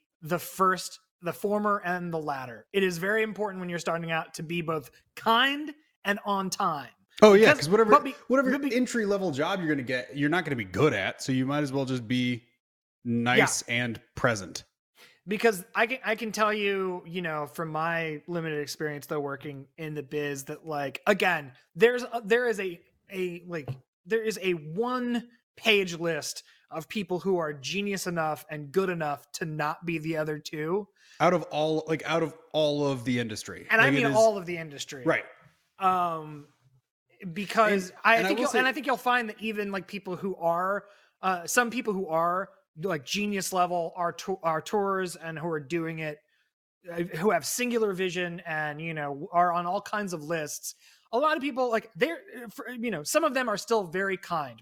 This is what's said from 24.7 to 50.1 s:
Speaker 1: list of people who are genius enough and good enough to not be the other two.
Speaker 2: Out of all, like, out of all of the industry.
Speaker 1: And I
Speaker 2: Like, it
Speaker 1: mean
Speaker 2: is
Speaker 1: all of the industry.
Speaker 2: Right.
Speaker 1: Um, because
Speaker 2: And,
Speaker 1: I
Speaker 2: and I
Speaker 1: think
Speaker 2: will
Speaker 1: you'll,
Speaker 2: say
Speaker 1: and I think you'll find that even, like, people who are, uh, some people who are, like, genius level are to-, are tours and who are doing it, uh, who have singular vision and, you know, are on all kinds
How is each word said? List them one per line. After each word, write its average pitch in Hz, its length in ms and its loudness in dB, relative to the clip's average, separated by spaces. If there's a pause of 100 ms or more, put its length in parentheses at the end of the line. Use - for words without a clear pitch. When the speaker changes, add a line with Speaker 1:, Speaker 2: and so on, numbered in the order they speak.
Speaker 1:
list 160 500 -4 (280)
of 156 180 -10
people 180 320 -4
who 185 160 2
are 151 160 -2
genius 180 520 -4
enough 160 440 -2
and 151 240 -10
good 190 160 2
enough 156 440 -4
to - 120 -6
not 151 400 -4
be 170 120 -2
the 160 200 -4
other 156 220 -2
two. 165 500 -4 (320)
Speaker 2:
Out 170 120 6
of 165 100 2
all, 156 440 0
like, 160 160 -2
out 165 180 0
of 151 140 -2 (160)
all 147 340 2
of 131 200 -2
the 123 140 2
industry. 107 500 -8
Speaker 1:
And 220 100 6
I 233 60 8
Speaker 2:
Like, 139 80 4
it - 20 4
Speaker 1:
mean 233 120 4
Speaker 2:
is - 100 2
Speaker 1:
all 220 200 6
of 175 80 -8
the 175 120 -6
industry. 143 480 -10
Speaker 2:
Right. 143 200 2 (540)
Speaker 1:
Um, 165 720 0 (840)
because 202 600 2
Speaker 2:
And, - 20 -20 (100)
Speaker 1:
I 226 140 6
Speaker 2:
and 226 80 2
I - 20 2
Speaker 1:
think 247 120 0
Speaker 2:
will 247 40 2
Speaker 1:
you'll, 269 80 0
Speaker 2:
say 240 80 2
Speaker 1:
and 254 80 4
I 262 60 0
think 269 120 -8
you'll 254 120 2
find 247 320 0
that 208 120 -12
even, 208 300 -4
like, 190 160 -6
people 185 300 -8
who 185 180 -4
are, 180 520 0 (340)
uh, 180 260 -2
some 240 240 2
people 226 220 -2
who 185 140 -2
are, 175 420 2 (320)
like, 165 240 -4
genius 202 480 -4
level 175 420 0
are 170 180 -2
to-, 190 280 -6
are 160 180 0
tours 190 560 -2
and 165 220 -10
who 156 100 -6
are 160 120 -2
doing 160 400 -4
it, 151 180 -6 (760)
uh, 170 100 -4 (160)
who 190 140 2
have 170 140 2
singular 233 480 0
vision 180 480 -4
and, 156 400 -4
you 165 120 -6
know, 147 380 -6
are 175 220 4
on 175 120 0
all 190 160 -2
kinds 208 300 -6